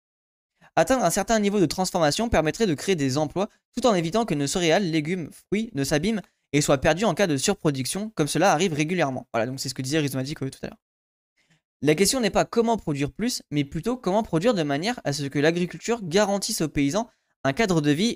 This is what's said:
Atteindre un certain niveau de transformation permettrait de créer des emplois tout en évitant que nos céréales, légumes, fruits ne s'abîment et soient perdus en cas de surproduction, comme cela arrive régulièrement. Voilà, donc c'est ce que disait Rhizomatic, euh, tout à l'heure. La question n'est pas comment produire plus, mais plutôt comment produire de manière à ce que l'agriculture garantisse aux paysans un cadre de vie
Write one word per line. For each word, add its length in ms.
Atteindre 260
un 60
certain 280
niveau 220
de 60
transformation 640
permettrait 360
de 100
créer 200
des 220
emplois 320
tout 100
en 80
évitant 300
que 120
nos 120
céréales, 420
légumes, 440
fruits 400
ne 100
s'abîment 380
et 80
soient 160
perdus 260
en 100
cas 140
de 80
surproduction, 760
comme 180
cela 240
arrive 180
régulièrement. 600
Voilà, 140
donc 120
c'est 80
ce 60
que 80
disait 180
Rhizomatic, 440
euh, 60
tout 140
à 40
l'heure. 120
La 120
question 240
n'est 100
pas 160
comment 320
produire 340
plus, 380
mais 140
plutôt 340
comment 240
produire 320
de 100
manière 400
à 100
ce 100
que 160
l'agriculture 640
garantisse 580
aux 80
paysans 400
un 100
cadre 280
de 80
vie 260